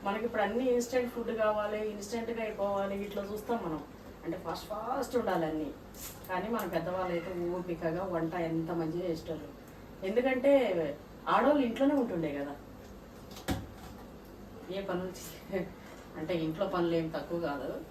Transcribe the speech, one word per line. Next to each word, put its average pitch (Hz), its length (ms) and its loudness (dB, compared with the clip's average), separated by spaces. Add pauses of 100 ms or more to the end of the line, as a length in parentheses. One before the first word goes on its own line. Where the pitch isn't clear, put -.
మనకి 214 220 0
ఇప్పుడు 220 160 2
అన్ని 226 260 2
ఇన్‌స్టంట్ 240 420 2
ఫుడ్ 233 180 -4 (100)
కావాలి, 214 400 2 (100)
ఇన్‌స్టంట్‌గా 226 540 -4
అయిపోవాలి, 196 500 0 (100)
ఇట్లా 202 240 -4
చూస్తాం 214 360 -2
మనం. 156 180 -2 (420)
అంటే 165 200 -2
ఫాస్ట్ 170 260 -4
ఫాస్ట్ 240 500 -2
ఉండాలి 180 280 2
అన్నీ. 156 200 0 (600)
కానీ 185 260 0
మన 202 180 0
పెద్దవాళ్ళు 180 440 0
అయితే 170 160 -2 (260)
ఓపికగా 170 460 0 (100)
వంట 160 180 2 (160)
ఎంత 160 220 0 (100)
మంచిగా 165 300 0
చేసేటోళ్ళు. 160 400 -4 (580)
ఎందుకంటే 254 440 6 (840)
ఆడవాళ్ళు 269 340 8
ఇంట్లోనే 277 340 6
ఉంటుండే 165 360 2
కదా, 139 160 -4 (2250)
ఏ 196 160 -2
పనులు 180 300 -2
చే-, - 440 -4 (540)
అంటే 160 160 0 (120)
ఇంట్లో 160 280 2
పనులు 170 260 4
ఏం 160 80 0 (100)
తక్కువ 170 300 -2
కాదు. 143 220 -2 (200)